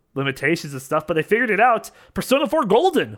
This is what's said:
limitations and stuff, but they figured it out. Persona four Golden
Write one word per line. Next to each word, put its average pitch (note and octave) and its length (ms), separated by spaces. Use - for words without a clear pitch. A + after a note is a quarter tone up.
limitations C#3 580
and C3+ 80
stuff, D3+ 280
but E3+ 80
they D#3 80
figured A#3 260
it F#3+ 100
out. A#3 300
Persona - 340
four D#4 180
Golden G3+ 520